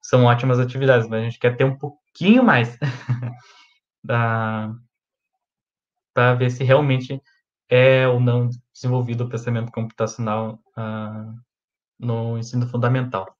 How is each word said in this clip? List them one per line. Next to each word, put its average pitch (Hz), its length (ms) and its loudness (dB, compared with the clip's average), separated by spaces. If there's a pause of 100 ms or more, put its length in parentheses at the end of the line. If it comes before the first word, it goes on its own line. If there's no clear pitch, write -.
São 123 220 4
ótimas 123 340 2
atividades, 127 500 2
mas 113 120 -4
a - 20 -4
gente 117 160 -8
quer 123 180 0
ter 131 60 2
um 135 120 0
pouquinho 196 680 2
mais 123 360 2
<laughs> - 1200 -10
da, 113 680 -2 (1400)
pra 123 220 2
ver 123 160 0
se 135 120 -8
realmente 131 560 2 (480)
é 131 400 4
ou 123 120 2
não 120 300 2 (220)
desenvolvido 120 520 -4
o 120 60 -8
pensamento 117 420 -6
computacional, 110 880 -6 (160)
ah, 110 580 -10 (680)
no 113 380 -4
ensino 123 300 -4
fundamental. 123 720 -2